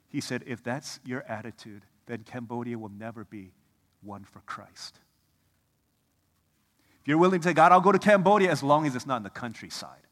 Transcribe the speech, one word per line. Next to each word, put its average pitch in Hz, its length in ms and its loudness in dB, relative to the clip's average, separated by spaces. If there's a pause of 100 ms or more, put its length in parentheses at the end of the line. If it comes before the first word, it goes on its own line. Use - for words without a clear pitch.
He 143 140 -6
said, 123 240 -8
"If 127 180 -12
that's 131 400 -10
your 127 200 -10
attitude, 113 640 -16 (200)
then 113 180 -12
Cambodia 120 540 -10
will 110 120 -12
never 110 360 -16
be 95 260 -18 (500)
one 98 220 -16
for - 180 -20
Christ." - 600 -18 (2000)
If - 80 -10
you're 151 80 2
willing 180 240 4
to 175 80 0
say, 170 40 2
"God, 160 200 8
I'll 185 80 8
go 190 100 4
to 196 80 4
Cambodia 196 500 4
as 143 140 -2
long 147 220 2
as 135 100 -2
it's 120 100 -8
not 131 120 -4
in 110 60 -8
the 95 60 -12
countryside." 87 840 -14